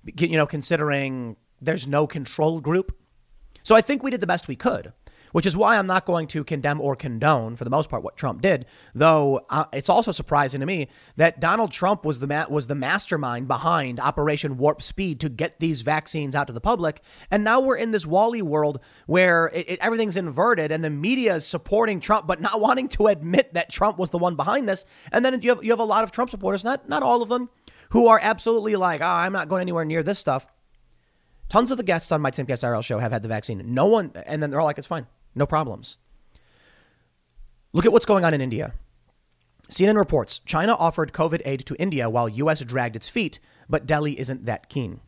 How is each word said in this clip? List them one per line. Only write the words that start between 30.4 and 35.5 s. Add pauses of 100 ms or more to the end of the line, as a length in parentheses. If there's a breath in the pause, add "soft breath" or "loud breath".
Tons
of
the
guests
on
my
Timcast
I
R
L
show
have
had
the
vaccine. (120)
No
one, (140)
and
then
they're
all
like,
"It's
fine. (280)
No
problems." (1800 soft breath)